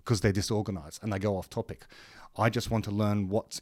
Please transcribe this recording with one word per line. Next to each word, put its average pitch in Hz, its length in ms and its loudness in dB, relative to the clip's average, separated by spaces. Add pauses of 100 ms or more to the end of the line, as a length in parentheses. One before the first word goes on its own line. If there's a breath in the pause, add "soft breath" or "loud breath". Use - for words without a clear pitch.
'cause 110 160 2
they're 110 100 4
disorganised 98 720 -2
and 110 100 -2
they 95 60 -2
go 98 180 0
off 90 140 -8
topic. - 360 -8 (500 loud breath)
I 107 120 4
just 110 220 0
want 110 140 2
to 107 80 -4
learn 104 360 2
what's - 340 -2